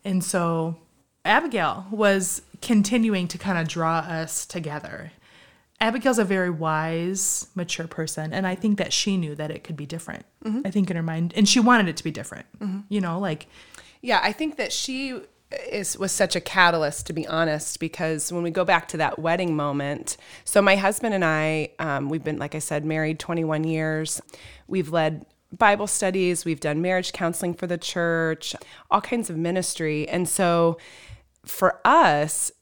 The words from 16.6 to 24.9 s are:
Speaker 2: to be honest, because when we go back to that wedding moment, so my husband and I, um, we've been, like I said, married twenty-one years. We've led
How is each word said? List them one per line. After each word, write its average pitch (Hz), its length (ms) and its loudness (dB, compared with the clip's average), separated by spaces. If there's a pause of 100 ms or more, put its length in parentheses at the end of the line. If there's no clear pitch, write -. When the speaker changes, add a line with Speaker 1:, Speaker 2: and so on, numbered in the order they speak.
Speaker 2:
to 165 60 -8
be 156 140 -4
honest, 160 520 -2
because 160 520 -4
when 175 120 -2
we 170 80 -2
go 180 120 0
back 170 260 2
to 165 80 -6
that 151 220 0
wedding 165 360 0
moment, 143 600 -2 (300)
so - 160 4
my 196 140 8
husband 202 400 0
and 180 100 2
I, 156 440 0 (100)
um, 143 280 -2
we've 156 160 -4
been, 151 140 -4
like 143 180 -6
I 156 40 -4
said, 151 260 -4
married 156 340 0
twenty-one 156 440 -2
years. 156 580 -2 (460)
We've 175 220 -2
led 160 360 0 (320)